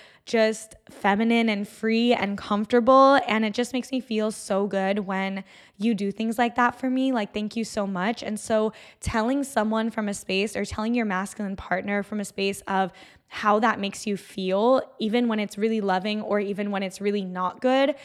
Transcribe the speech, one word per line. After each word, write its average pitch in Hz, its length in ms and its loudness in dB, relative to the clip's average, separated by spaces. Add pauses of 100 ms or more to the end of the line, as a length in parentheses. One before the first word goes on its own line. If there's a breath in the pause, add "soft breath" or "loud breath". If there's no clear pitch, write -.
(260 loud breath)
just 220 480 0 (160)
feminine 226 580 2
and 202 200 -2
free 226 440 2
and 202 240 0
comfortable. 247 920 6
And 220 160 2
it 208 100 -4
just 240 180 -2
makes 254 200 -6
me 262 80 -2
feel 214 320 -2
so 202 340 -2
good 196 400 -2
when 190 380 -4 (340 loud breath)
you 220 160 2
do 196 160 -2
things 226 260 -4
like 240 200 2
that 240 180 4
for 262 160 -2
me. 262 220 0
Like, 214 200 -2
thank 214 220 -6
you 233 80 -2
so 202 240 -4
much." 196 380 -2
And 214 140 -6
so 220 340 0 (280 loud breath)
telling 247 440 0
someone 220 440 -2
from 214 200 -4
a 202 60 -4
space, 196 420 -4
or 202 80 -2
telling 220 300 -4
your 240 120 0
masculine 196 480 -4
partner 202 480 -4
from 208 160 -6
a 202 60 -4
space 196 420 -4
of 190 260 0 (360 loud breath)
how 214 320 2
that 226 180 2
makes 196 260 -6
you 202 120 -2
feel, 196 680 2 (160)
even 226 300 0
when 220 100 -2
it's 208 180 -4
really 220 240 0
loving 196 400 0
or 208 200 0
even 202 320 -4
when 196 100 -2
it's 190 180 -8
really 202 240 0
not 180 360 -4
good, 269 340 4 (100)